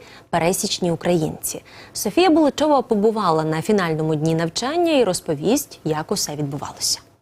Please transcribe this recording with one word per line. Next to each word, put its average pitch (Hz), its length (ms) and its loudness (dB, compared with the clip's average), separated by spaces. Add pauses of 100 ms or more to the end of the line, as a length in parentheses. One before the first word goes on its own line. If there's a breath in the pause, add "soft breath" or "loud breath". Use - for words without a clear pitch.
(300 loud breath)
пересічні 175 600 0
українці. - 720 -2 (300 loud breath)
Софія 339 380 2
Буличова 294 520 4
побувала 202 640 2
на 156 180 0
фінальному 160 520 0
дні 160 200 0
навчання 262 580 0
і 262 120 4
розповість, 175 800 -2
як 156 280 -4
усе 156 240 -4
відбувалося. - 640 -6 (220)